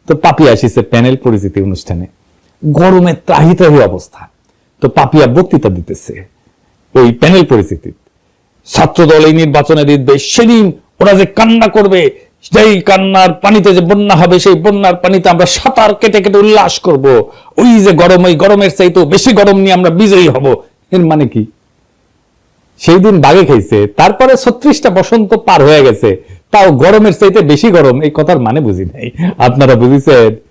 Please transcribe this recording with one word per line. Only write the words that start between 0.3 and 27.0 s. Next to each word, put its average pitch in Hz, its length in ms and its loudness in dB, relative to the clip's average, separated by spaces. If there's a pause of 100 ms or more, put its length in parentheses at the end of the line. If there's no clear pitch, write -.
আসিছে 117 280 -2
প্যানেল 123 360 -2
পরিচিতি 101 440 -4
অনুষ্ঠানে, 92 440 -8 (600)
গরমে 175 480 0
ত্রাহি 160 420 0
ত্রাহি 156 240 2
অবস্থা। 95 500 -6 (520)
তো 127 80 -2
পাপিয়া 143 380 0
বক্তৃতা 156 420 -2
দিতেছে 87 580 -12 (680)
ওই 120 180 2
প্যানেল 170 320 0
পরিচিতি, 104 460 -4 (760)
ছাত্র - 400 -2
দল 156 200 4
এই 156 80 2
নির্বাচনে 151 520 0
জিতবে, 143 340 0
সেদিন 226 520 0 (280)
ওরা 202 140 2
যে 190 120 2
কান্না 226 420 0
করবে, 190 440 0 (300)
সেই 214 400 0
কান্নার 190 520 0
পানিতে 202 420 0
যে 175 60 0
বন্যা 202 340 0
হবে, 175 240 2
সেই 190 140 2
বন্যার 190 420 -2
পানিতে 185 340 -2
আমরা 175 160 2
সাঁতার 208 500 -2
কেটে 208 260 -2
কেটে 202 160 0
উল্লাস 202 420 2
করব। 139 260 -2 (520)
ওই 233 220 2
যে 196 120 2
গরম, 175 340 2
ওই 175 100 0
গরমের 196 360 0
চাইতেও 180 340 0
বেশি 196 280 0
গরম 196 240 2
নিয়ে 190 160 0
আমরা 180 160 0
বিজয়ী 185 380 2
হব। 131 340 -2 (300)
এর 185 140 0
মানে 156 220 0
কি? 110 180 -6 (1300)
সেই 175 220 0
দিন 190 220 2
বাঘে 156 240 4
খাইছে, 104 420 0
তারপরে 208 480 0
ছত্রিশটা 269 540 -2
বসন্ত 190 440 -2
পার 156 300 0
হয়ে 147 200 4
গেছে, 107 400 -2 (280)
তাও 190 200 2
গরমের 190 420 2